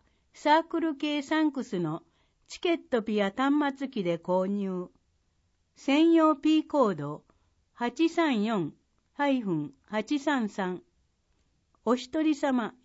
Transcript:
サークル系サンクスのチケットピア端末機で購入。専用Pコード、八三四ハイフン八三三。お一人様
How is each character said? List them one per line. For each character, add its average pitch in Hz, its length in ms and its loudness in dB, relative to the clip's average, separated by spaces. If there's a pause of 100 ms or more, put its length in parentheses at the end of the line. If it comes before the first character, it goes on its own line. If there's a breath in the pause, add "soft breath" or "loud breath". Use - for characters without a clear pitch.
(320)
サ 302 280 2
ー - 40 2
ク 330 160 -4
ル 320 160 -2
系 294 240 -4
サ 311 220 0
ン 302 100 2
ク 262 120 -6
ス 190 140 -6
の 165 240 -4 (460)
チ - 140 -18
ケ 349 120 0
ッ - 40 -2 (120)
ト 226 120 0
ピ 208 200 0
ア 196 80 -2
端 277 480 0
末 277 120 -6
機 208 120 -4
で 170 140 0
購 180 300 -2
入。 190 420 -4 (880)
専 320 380 2
用 311 200 6
P 311 320 2
コ 269 220 2
ー 190 60 -2
ド、 147 300 -8 (500)
八 240 340 0
三 302 340 0
四 208 300 -2 (400)
ハ 285 160 -2
イ 262 140 0
フ 196 100 -2
ン 156 200 -2 (140)
八 220 320 -4
三 269 300 -2
三。 185 340 -6 (1040)
お 226 100 2
一 311 280 -2
人 311 120 2
様 254 400 -2 (100)